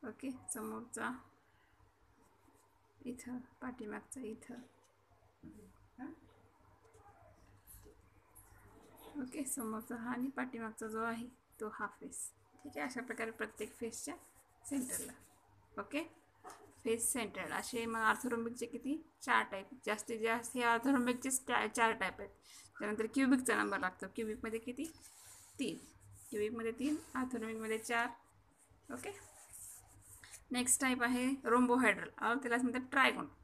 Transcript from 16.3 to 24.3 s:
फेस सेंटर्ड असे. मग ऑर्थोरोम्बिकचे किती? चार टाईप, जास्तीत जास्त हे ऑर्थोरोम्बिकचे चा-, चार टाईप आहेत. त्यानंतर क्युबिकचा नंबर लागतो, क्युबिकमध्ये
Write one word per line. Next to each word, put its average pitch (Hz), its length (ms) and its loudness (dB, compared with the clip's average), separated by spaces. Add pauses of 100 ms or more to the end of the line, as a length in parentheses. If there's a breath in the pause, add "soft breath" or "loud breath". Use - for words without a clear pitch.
फेस 226 280 2
सेंटर्ड 202 400 -2
असे. 226 340 -2
मग 226 140 -2
ऑर्थोरोम्बिकचे 233 680 2
किती? 277 440 -4 (120)
चार 226 220 6
टाईप, 196 220 -8 (200)
जास्तीत 214 340 -2
जास्त 226 360 0
हे 247 60 2
ऑर्थोरोम्बिकचे 247 680 4
चा-, 240 380 2
चार 226 240 4
टाईप 190 260 0
आहेत. 202 120 -10 (480 loud breath)
त्यानंतर 214 280 0
क्युबिकचा 254 500 6
नंबर 202 220 2
लागतो, 185 300 -2
क्युबिकमध्ये 220 500 -4